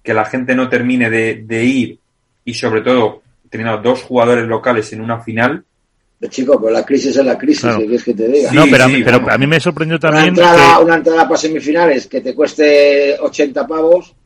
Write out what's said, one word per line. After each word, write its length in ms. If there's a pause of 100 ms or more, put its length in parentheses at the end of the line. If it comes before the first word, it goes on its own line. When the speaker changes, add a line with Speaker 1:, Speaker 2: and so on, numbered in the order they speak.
Speaker 1:
que 100
la 140
gente 300
no 120
termine 440
de, 340
de 180
ir 360 (460)
y 100
sobre 260
todo 400 (260)
teniendo 300
dos 240
jugadores 460
locales 460
en 80
una 180
final. 440 (560)
Speaker 2:
Pero, 120
chico, 280
pues 140
la 100
crisis 320
es 80
la 140
crisis, 240
Speaker 3:
Claro. 160
Speaker 2:
¿qué 80
quieres 180
que 120
te 120
diga? 260
Speaker 3:
No, 100
Speaker 1:
Sí, 80
Speaker 3:
pero 140
a 20
Speaker 1:
sí, 60
Speaker 3:
mí, 100
pero 160
Speaker 1:
vamos. 140
Speaker 3:
a 40
mí 80
me 140
sorprendió 380
Speaker 2:
Una 120
Speaker 3:
también 200
Speaker 2:
entrada, 480
Speaker 3:
que 60
Speaker 2:
una 120
entrada 320
para 100
semifinales 680
que 140
te 120
cueste 880
ochenta 480
pavos 480 (100)